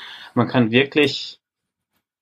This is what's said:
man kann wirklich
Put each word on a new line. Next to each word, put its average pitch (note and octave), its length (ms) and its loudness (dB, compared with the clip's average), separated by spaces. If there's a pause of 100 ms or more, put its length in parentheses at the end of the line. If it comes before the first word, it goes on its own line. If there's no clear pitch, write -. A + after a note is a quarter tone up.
(340)
man A#2 140 0
kann A#2 240 0
wirklich C#3 680 0 (840)